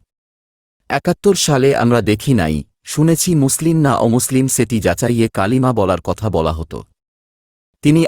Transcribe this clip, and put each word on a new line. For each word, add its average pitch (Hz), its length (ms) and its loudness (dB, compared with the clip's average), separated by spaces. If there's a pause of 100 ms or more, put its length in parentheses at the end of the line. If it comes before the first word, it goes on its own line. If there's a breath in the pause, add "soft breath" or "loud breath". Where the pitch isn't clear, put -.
(880)
একাত্তর 180 460 0
সালে 139 420 2
আমরা 120 260 2
দেখি 104 320 0
নাই, 78 300 -2 (200)
শুনেছি 165 500 0
মুসলিম 156 420 0
না 143 200 2
অমুসলিম 127 520 0
সেটি 117 320 -2
যাচাইয়ে 113 480 0
কালিমা 127 440 0
বলার 95 280 0
কথা 95 300 -6
বলা 80 220 0
হতো।" 78 320 -10 (1000)
তিনি 156 260 4